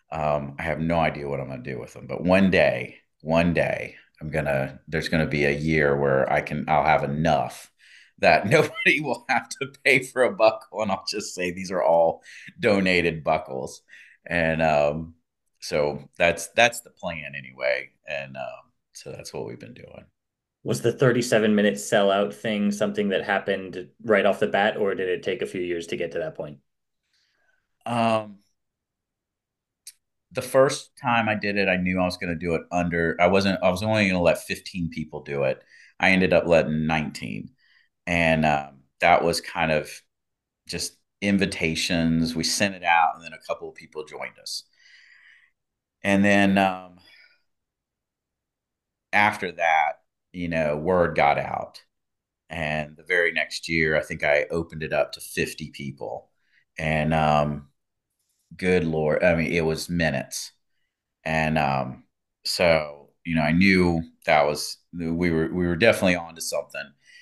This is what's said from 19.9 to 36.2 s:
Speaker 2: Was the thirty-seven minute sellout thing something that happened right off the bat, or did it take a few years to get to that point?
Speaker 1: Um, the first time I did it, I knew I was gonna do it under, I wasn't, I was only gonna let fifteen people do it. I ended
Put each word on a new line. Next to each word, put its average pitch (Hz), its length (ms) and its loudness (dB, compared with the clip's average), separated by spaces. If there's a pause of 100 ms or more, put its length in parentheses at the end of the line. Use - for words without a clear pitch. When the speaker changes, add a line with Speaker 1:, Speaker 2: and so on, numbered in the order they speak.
Speaker 2:
Was - 180 -2
the - 100 2
thirty-seven 120 600 2
minute 101 200 4
sellout 101 600 2
thing 104 360 -2
something 104 380 -2
that 92 160 0
happened 95 640 -4 (160)
right 101 220 4
off 95 120 2
the 107 80 0
bat, 101 300 0
or 98 180 0
did 92 140 -4
it 90 160 -4
take 95 180 -4
a 90 40 -6
few 92 140 -6
years 87 280 -6
to 92 80 -6
get 85 160 -6
to 87 60 -6
that 78 180 -8
point? 80 220 -12 (1300)
Speaker 1:
Um, 113 540 -2 (1900)
the 127 120 -8
first 135 500 2 (100)
time 117 260 0
I 107 60 2
did 101 220 -4
it, 98 120 0
I 92 80 4
knew 92 240 0
I 90 40 2
was 90 120 -2
gonna 87 200 -6
do 85 180 -2
it 78 160 -2
under, 85 480 0
I 87 80 4
wasn't, 98 360 2
I 92 80 4
was 90 120 -2
only 110 240 2
gonna 92 160 0
let 82 220 2
fifteen 87 440 -8
people 76 360 -10
do 69 180 -4
it. 67 180 -2 (380)
I 95 140 4
ended 92 200 4